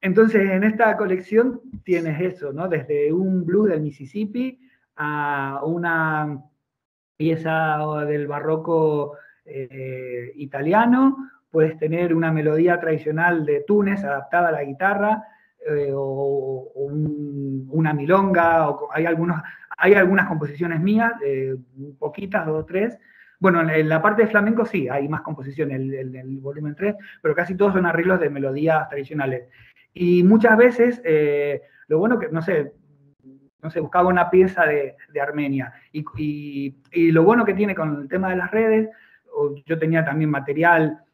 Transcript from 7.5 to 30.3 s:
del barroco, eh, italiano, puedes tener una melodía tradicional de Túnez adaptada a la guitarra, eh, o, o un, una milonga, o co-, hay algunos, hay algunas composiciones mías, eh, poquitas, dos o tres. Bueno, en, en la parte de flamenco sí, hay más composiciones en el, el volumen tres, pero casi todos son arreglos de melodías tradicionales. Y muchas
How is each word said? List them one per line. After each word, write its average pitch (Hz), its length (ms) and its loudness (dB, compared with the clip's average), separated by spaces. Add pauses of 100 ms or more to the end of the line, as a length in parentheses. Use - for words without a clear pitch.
del 147 220 -4
barroco, 151 880 -2 (300)
eh, 127 920 -12
italiano, 214 920 2 (200)
puedes 160 280 2
tener 170 360 -2
una 165 180 2
melodía 156 480 2
tradicional 160 680 0
de 143 160 0
Túnez 196 420 0
adaptada 143 460 0
a - 20 0
la 147 120 -4
guitarra, 202 600 -2 (420)
eh, 147 260 -2
o, 135 840 -4
o 135 80 -6
un, 143 880 -6
una 156 220 0
milonga, 165 760 2
o 143 80 -4
co-, - 160 -10
hay 156 120 -2
algunos, 165 360 -2 (360)
hay 185 160 6
algunas 190 340 4
composiciones 156 540 -4
mías, 220 320 2 (120)
eh, 135 300 -2 (420)
poquitas, 185 480 -6
dos 156 180 -4
o - 20 -10
tres. 202 340 -4 (400)
Bueno, 175 220 2
en, 160 100 0
en 156 180 2
la 160 120 2
parte 214 220 4
de 214 40 2
flamenco 214 380 2
sí, 160 220 -4
hay 139 200 -4
más 156 140 -4
composiciones 139 580 -6
en 135 140 -6
el, 131 220 -10
el 131 220 -12
volumen 147 380 -10
tres, 202 200 -4 (260)
pero 156 120 0
casi 175 220 -2
todos 196 180 2
son 185 120 2
arreglos 175 340 2
de 151 100 0
melodías 143 600 -2
tradicionales. 139 580 -6 (460)
Y 180 300 2
muchas 220 340 6